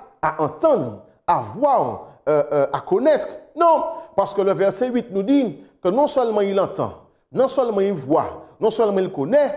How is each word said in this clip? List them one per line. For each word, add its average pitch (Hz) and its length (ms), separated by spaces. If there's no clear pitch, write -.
à 156 200
entendre, 151 600
à 160 140
voir, 147 640
euh, 147 240
euh, 143 220
à 139 80
connaître. 254 460
Non, 330 280
parce 196 180
que 202 80
le 190 120
verset 196 360
huit 233 220
nous 196 120
dit 247 340
que 185 60
non 269 180
seulement 233 340
il 196 180
entend, 143 340
non 233 160
seulement 240 340
il 202 120
voit, 143 540
non 214 120
seulement 214 280
il 185 120
connaît, 233 460